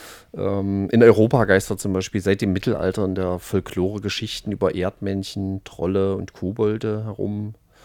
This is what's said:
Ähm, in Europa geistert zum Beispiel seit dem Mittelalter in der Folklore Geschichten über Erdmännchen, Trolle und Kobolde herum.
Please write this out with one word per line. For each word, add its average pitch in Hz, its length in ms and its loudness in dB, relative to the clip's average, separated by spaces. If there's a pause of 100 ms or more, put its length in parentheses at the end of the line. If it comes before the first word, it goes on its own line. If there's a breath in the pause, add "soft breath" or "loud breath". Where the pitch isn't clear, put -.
(320 loud breath)
Ähm, 98 580 -2
in 117 120 6
Europa 113 420 8
geistert 98 360 2
zum 101 120 -4
Beispiel 92 280 -2
seit 101 200 2
dem 98 120 0
Mittelalter 95 520 -2
in 92 120 -2
der 92 240 -4
Folklore 98 600 -2
Geschichten 104 520 -6
über 95 240 0
Erdmännchen, 95 880 -4
Trolle 98 500 0
und 98 200 -8
Kobolde 107 680 -2
herum. 104 520 -6 (300 soft breath)